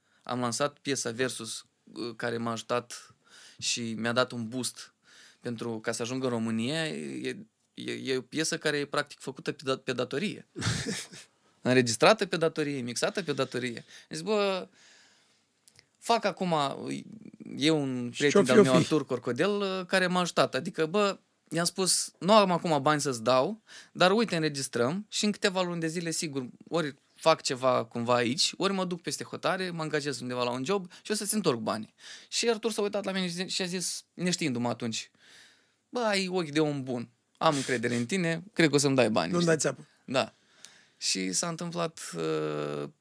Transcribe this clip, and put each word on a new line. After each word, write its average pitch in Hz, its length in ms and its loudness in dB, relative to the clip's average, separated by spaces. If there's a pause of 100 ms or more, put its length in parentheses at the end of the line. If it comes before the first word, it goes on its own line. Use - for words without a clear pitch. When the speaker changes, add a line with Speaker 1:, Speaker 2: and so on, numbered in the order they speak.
(240)
Speaker 1:
am 123 160 -4
lansat 123 380 -2
piesa 127 340 -4
Versus, 117 540 -6 (280)
uh, 120 220 -8
care 117 220 -4
m-a 117 140 -2
ajutat - 640 -6 (420)
și 117 360 -4
mi-a 113 200 -2
dat 127 180 2
un 120 160 -6
boost 120 460 -8 (460)
pentru 117 400 -6
ca 117 120 -4
să 113 100 -4
ajung 127 220 -4
în 127 60 0
România, 117 580 -2
e, 135 500 -8 (360)
e, 123 180 -10
e 123 260 -4
o 127 40 -4
piesă 156 360 -4
care 151 200 -2
e 143 80 -2
practic - 340 -6
făcută - 320 -8
pe - 140 -10
da-, 131 120 0
pe - 160 -6
datorie. 131 540 -4 (580)
Speaker 2:
<laughs> - 560 -20
Speaker 1:
Înregistrată 127 640 4
pe 180 120 -6
datorie, 151 440 -2
mixată 165 420 -4
pe 147 100 -4
datorie. 123 440 -4 (320)
Am - 60 -12
zis: 156 60 -8
"Bă, 190 460 0 (1300)
fac 226 280 2
acum", 180 280 0 (1040)
e 139 140 2
un 131 420 0
Speaker 2:
Și - 60 -12
Speaker 1:
prieten 143 120 4
Speaker 2:
ce-o 196 100 6
fi, 185 60 6
Speaker 1:
de-al 131 140 8
Speaker 2:
o - 20 12
Speaker 1:
meu, 135 100 8
Speaker 2:
fi? 127 60 6
Speaker 1:
Artur 135 280 2
Corcodel, 190 800 -2
care 185 220 2
m-a 180 120 2
ajutat. 170 360 2
Adică, 160 300 -2
bă, 196 340 0 (300)
i-am 165 160 0
spus: - 540 0
"Nu 185 140 4
am 202 180 8
acum 160 300 2
bani 151 200 4
să-ți 127 220 -2
dau, 131 380 4 (300)
dar 180 200 4
uite, 208 240 2
înregistrăm 147 720 -2
și - 160 -2
în 208 60 4
câteva 190 300 0
luni 175 180 -2
de 160 80 -2
zile, 165 240 -4
sigur, 139 380 -4 (180)
ori 151 280 -2 (200)
fac 160 260 4
ceva 127 420 2
cumva 117 320 0
aici, 123 420 2
ori 190 160 0
mă 185 120 -2
duc 175 160 -6
peste - 220 -6
hotare, 180 460 -4
mă 170 120 -8
angajez 147 380 -4
undeva 123 240 -4
la 123 60 0
un 127 140 -4
job 185 280 -2 (100)
și - 100 -8
o - 20 0
să-ți 214 200 -2
întorc 170 260 2
banii." 110 340 -4 (340)
Și - 220 0
Artur 226 220 0
s-a 214 100 -2
uitat 202 240 -2
la 190 60 -2
mine 185 160 0
și 170 60 -4
zi-, 180 140 -4
și - 140 -4
a 190 40 0
zis, 180 380 -4 (100)
neștiindu-mă 147 560 0
atunci: 117 420 -4 (800)
"Bă, 247 100 -4
ai 202 280 2
ochi 180 220 -2
de 139 100 0
om 147 240 2
bun, 123 260 -6 (280)
am 156 180 4
încredere 120 400 0
în 120 100 0
tine, 165 380 -2 (100)
cred 165 160 6
că 139 60 2
o - 20 8
să-mi 139 180 4
dai 120 140 6
banii", 90 220 2
Speaker 2:
Nu-mi 175 120 2
Speaker 1:
știi? 160 120 6
Speaker 2:
dai - 60 -4
țeapă. - 260 -4 (180)
Speaker 1:
Da. 123 280 0 (640)
Și 190 340 -2
s-a 175 160 -2
întâmplat, 170 680 -6
uh, 151 760 -4 (120)